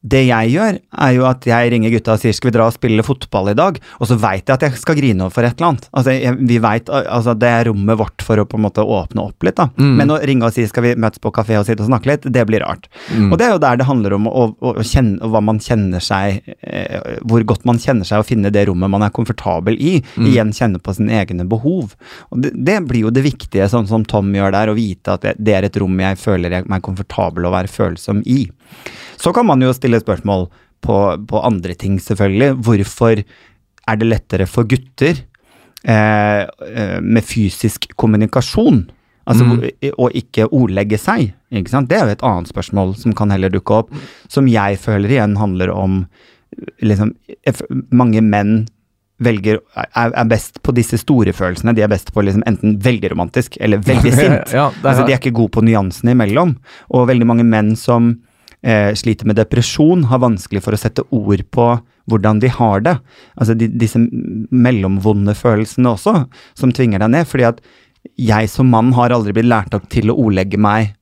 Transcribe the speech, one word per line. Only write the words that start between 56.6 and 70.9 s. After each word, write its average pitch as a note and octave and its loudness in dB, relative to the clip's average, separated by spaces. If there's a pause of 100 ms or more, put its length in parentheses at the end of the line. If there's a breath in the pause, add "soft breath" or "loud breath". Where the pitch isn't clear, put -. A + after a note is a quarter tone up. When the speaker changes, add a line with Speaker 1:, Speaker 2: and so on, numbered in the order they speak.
Speaker 1:
Og B2 2
veldig A#2+ 4
mange A#2 4
menn A2 2
som, A#2 2 (420 soft breath)
eh, G#2+ 2
sliter G#2+ -2
med A2 2
depresjon, D3+ 2
har B2+ 2
vanskelig G#2+ -2
for G#2+ -2
å G#2 -2
sette - -6
ord G2+ 0
på A#2+ 2 (280)
hvordan G#2+ 2
de B2+ 2
har G#2+ 2
det. D3 0 (420 soft breath)
Altså, A2+ 2
de, A#2 0
disse A2+ -2 (520)
mellomvonde G#2 2
følelsene A#2 0
også, F3 0 (260 loud breath)
som C3 0
tvinger A2 0
deg A2+ 2
ned. D3+ 2
Fordi B2+ -2
at A#2 0 (560 soft breath)
jeg A2 2
som C3 2
mann A#2 4
har A#2+ 2
aldri A2 0
blitt A2+ 2
lært A2 0
opp G2+ -6
til A2 0
å - 0
ordlegge G2 0
meg G#2 2